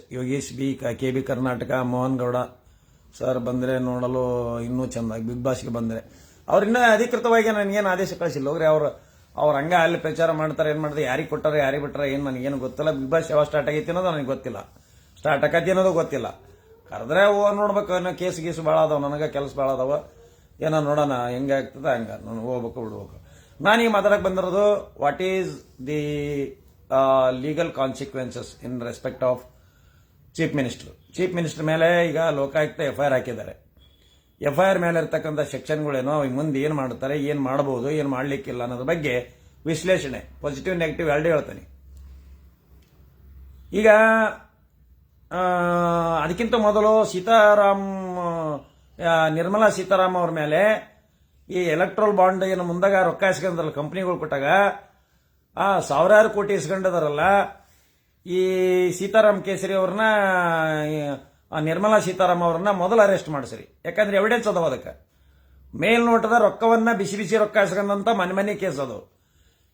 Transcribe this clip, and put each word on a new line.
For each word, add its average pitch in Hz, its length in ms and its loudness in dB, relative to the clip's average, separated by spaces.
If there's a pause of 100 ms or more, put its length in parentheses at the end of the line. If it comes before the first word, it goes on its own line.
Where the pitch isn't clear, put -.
(120)
ಯೋಗೀಶ್ 127 420 -6
ಬಿ, 135 300 -6
ಕ-, 117 160 -6
ಕೆ 131 120 -2
ಬಿ 131 100 -2
ಕರ್ನಾಟಕ, 127 500 -4
ಮೋಹನ್ 127 460 -2
ಗೌಡ 123 180 -2 (840)
ಸರ್ 127 220 -2
ಬಂದ್ರೆ 127 400 -2
ನೋಡಲು 123 800 -4
ಇನ್ನೂ 127 260 -4
ಚಂದ, 117 260 -6
Bigg 117 320 -8
Boss-ಗೆ 127 260 -4
ಬಂದ್ರೆ. 113 420 -6 (380)
ಅವ್ರು - 160 4
ಇನ್ನೂ 233 280 4
ಅಧಿಕೃತವಾಗಿ 226 560 2
ನನಗೇನು 202 400 0
ಆದೇಶ 185 240 -2
ಕಳಿಸಿಲ್ಲ. 147 360 -4
ಹೋಗ್ರಿ, 160 160 -2
ಅವ್ರು, 156 360 2 (340)
ಅವ್ರು 147 220 2
ಹಂಗ 156 160 -2
ಅಲ್ಲಿ 170 240 2
ಪ್ರಚಾರ 160 340 -2
ಮಾಡ್ತಾರೆ, 156 380 -2
ಏನ್ 151 120 -2
ಮಾಡ್ತಾರೆ, 147 220 -4
ಯಾರಿಗೆ 139 260 -2
ಕೊಟ್ಟಾರೆ, 151 300 0
ಯಾರಿಗೆ 143 240 0
ಬಿಟ್ಟಾರೆ, 139 300 -4
ಏನ್ 143 100 -4
ನನಗೇನು 135 340 -4
ಗೊತ್ತಿಲ್ಲ. 131 340 -2
Bigg 135 200 -6
Boss 165 180 0
ಯಾವಾಗ 151 160 2
ಸ್ಟಾರ್ಟ್ 147 240 -2
ಆಗೈತಿ 151 180 -4
ಅನ್ನೋದು 175 240 -2
ನನಗೆ 147 140 -4
ಗೊತ್ತಿಲ್ಲ, 127 340 -8 (580)
ಸ್ಟಾರ್ಟ್ 147 280 0
ಆಗೈತಿ 165 260 0
ಅನ್ನೋದು 185 220 4
ಗೊತ್ತಿಲ್ಲ. 143 340 -2 (640)
ಕರೆದ್ರೆ 139 360 2
ಓ 202 280 4
ನೋಡ್ಬೇಕು, 202 400 0
ಏನೋ 180 200 -2
ಕೇಸ್ 175 260 -4
ಗೀಸ್ 160 220 -6
ಭಾಳ 160 180 2
ಅದಾವ, 151 280 2
ನನಗೆ 147 200 -4
ಕೆಲಸ 139 280 -6
ಭಾಳ 135 160 0
ಅದಾವ, 135 320 -2 (580)
ಏನೋ 156 200 0
ನೋಡೋಣ 147 320 0
ಹೆಂಗೆ 123 400 -2
ಆಗ್ತದೆ 135 420 -2
ಹಂಗೆ 107 300 -10
ನಾನು 110 160 -10
ಹೋಗ್ಬೇಕು 120 400 -6
ಬಿಡ್ಬೇಕು. 104 400 -14 (400)
ನಾನು 214 200 4
ಈಗ 233 80 2
ಮಾತಾಡಕ್ಕೆ 202 340 4
ಬಂದಿರೋದು, 190 720 0
what 143 240 0
is 190 260 -2 (380)
the, 147 640 -4 (460)
ಆ, 135 380 4
legal 147 360 -4
consequences 131 1000 -8
in 123 160 -8
respect 127 520 -4
of 123 40 -4 (960)
ಚೀಫ್ 156 220 -2
ಮಿನಿಸ್ಟರ್. - 600 -8
ಚೀಫ್ 180 180 -2
ಮಿನಿಸ್ಟರ್ 156 300 -4
ಮೇಲೆ 165 460 2
ಈಗ 147 80 -4
ಲೋಕಾಯುಕ್ತ 151 640 -2
ಎಫ್ 131 220 -4
ಐ 147 40 2
ಆರ್ 139 80 2
ಹಾಕಿದ್ದಾರೆ. 113 380 -4 (880)
ಎಫ್ 139 180 0
ಐ 185 60 6
ಆರ್ 190 140 2
ಮೇಲೆ 170 200 0
ಇರ್ತಕ್ಕಂಥ 156 400 -4
ಸೆಕ್ಷನ್ಗಳೇನೋ, 147 840 -2
ಇನ್ನು 127 120 -4
ಮುಂದೆ 143 240 -2
ಏನು 151 160 -2
ಮಾಡ್ತಾರೆ, 139 480 -4
ಏನು 143 180 -2
ಮಾಡ್ಬೋದು, 131 480 -2
ಏನು 147 200 -2
ಮಾಡ್ಲಿಕ್ಕಿಲ್ಲ 131 540 -4
ಅನ್ನೋದ್ರ 123 200 -8
ಬಗ್ಗೆ 139 480 -2 (340)
ವಿಶ್ಲೇಷಣೆ, 156 640 -2 (120)
ಪಾಸಿಟಿವ್ 143 360 -6
ನೆಗೆಟಿವ್ 160 320 -2
ಎರಡೂ 156 200 0
ಹೇಳ್ತೇನೆ. - 380 -2 (2000)
ಈಗ, 214 140 4 (1400)
ಆ, 165 60 -6 (840)
ಅದಕ್ಕಿಂತ 214 320 -2
ಮೊದಲು 214 500 4
ಸೀತಾರಾಮ್, 190 1600 2 (380)
ಆ, 165 200 4
ನಿರ್ಮಲಾ 185 420 2
ಸೀತಾರಾಮ್ 185 460 2
ಅವ್ರ 175 160 0
ಮೇಲೆ 160 580 2 (600)
ಈ - 40 -8
ಎಲೆಕ್ಟ್ರಲ್ 185 640 0
ಬಾಂಡ್ 185 280 4
ಏನು 185 200 -2
ಮುಂದಾಗ 180 320 0
ರೊಕ್ಕ 180 280 2
ಇಸ್ಕೊಂಡ್ರಲ್ಲ 170 480 -2
ಕಂಪ್ನಿಗಳು 175 460 -4
ಕೊಟ್ಟಾಗ, 139 260 -4 (1120)
ಆ 185 220 2
ಸಾವಿರಾರು 196 500 6
ಕೋಟಿ 208 240 -2
ಇಸ್ಕೊಂಡದಾರಲ್ಲ, 170 680 0 (1080)
ಈ 185 640 2
ಸೀತಾರಾಮ್ 202 520 2
ಕೇಸರಿ 190 300 -4
ಅವ್ರನ್ನ, 190 280 0 (1500)
ಆ 156 80 -4
ನಿರ್ಮಲಾ 185 400 2
ಸೀತಾರಾಮ್ 180 420 2
ಅವ್ರನ್ನ 170 280 0
ಮೊದಲು 202 320 2
ಅರೆಸ್ಟ್ 190 280 4
ಮಾಡಿಸ್ರಿ. 123 560 -10
ಯಾಕಂದ್ರೆ 196 320 0
ಎವಿಡೆನ್ಸ್ 220 300 2
ಅದಾವ 175 180 0
ಅದಕ್ಕೆ. - 420 -6 (680)
ಮೇಲ್ನೋಟದ 226 640 2
ರೊಕ್ಕವನ್ನ 226 580 4
ಬಿಸಿ 190 200 -4
ಬಿಸಿ 208 200 0
ರೊಕ್ಕ 208 200 2
ಇಸ್ಕೊಂಡಂತ 202 520 0
ಮನೆ 190 240 0
ಮನೆ 202 220 -2
ಕೇಸ್ 165 240 -4
ಅದು. 120 400 -10 (540)